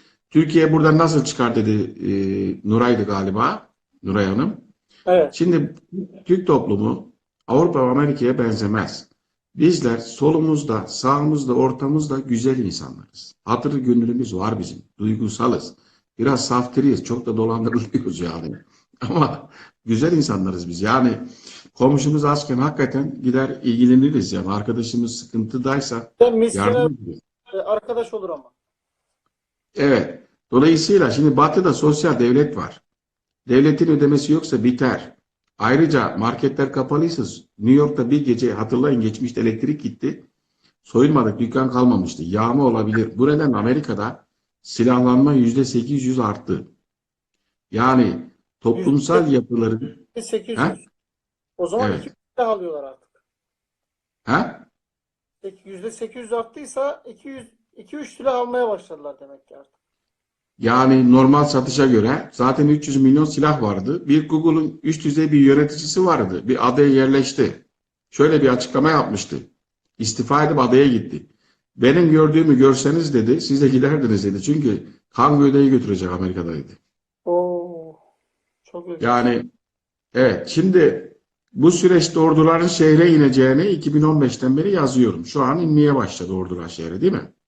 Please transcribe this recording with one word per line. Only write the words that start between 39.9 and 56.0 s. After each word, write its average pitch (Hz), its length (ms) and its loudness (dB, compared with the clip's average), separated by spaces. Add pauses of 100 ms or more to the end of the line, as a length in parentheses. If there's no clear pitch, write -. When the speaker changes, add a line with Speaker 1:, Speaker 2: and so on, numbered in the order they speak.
Speaker 1:
Soyulmadık, 123 560 2
dükkan 123 320 -2
kalmamıştı. 110 520 0
Yağma 113 440 0
olabilir. 107 520 -2
Bu 131 100 2
nedenle 147 280 0
Amerika'da 117 720 -4 (360)
silahlanma 127 720 2
yüzde 123 320 2
sekiz 127 400 -4
yüz 127 160 -2
arttı. 101 480 -6 (1000)
Yani 117 640 0 (280)
toplumsal 156 640 0
Speaker 2:
Yüzde 147 120 0
Speaker 1:
yapıların 113 760 -4 (140)
Speaker 2:
sekiz - 260 -8
yüz. 226 100 -10
Speaker 1:
Ha? 196 180 -4 (800)
Speaker 2:
O 175 100 -6
zaman 208 240 -4
Speaker 1:
Evet. 165 160 -6
Speaker 2:
iki - 80 -20 (240)
silah 233 100 -2
alıyorlar 175 360 -8
artık. - 400 -20 (1000)
Speaker 1:
Ha? 165 440 -4 (720)
Speaker 2:
Peki 190 260 -18
yüzde 196 220 -14
sekiz 226 320 -14